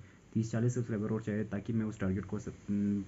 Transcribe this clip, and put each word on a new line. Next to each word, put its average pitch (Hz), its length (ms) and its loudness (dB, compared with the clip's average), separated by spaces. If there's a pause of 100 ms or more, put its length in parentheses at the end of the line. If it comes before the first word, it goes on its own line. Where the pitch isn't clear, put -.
(340)
तीस 113 180 2
चालीस 120 240 2
subscriber 110 340 -2
और 110 120 0
चाहिए 107 220 0
ताकि 104 300 -2
मैं 113 120 2
उस 110 140 -6
target 98 260 0
को 104 140 -4
सब, 92 140 -8 (540)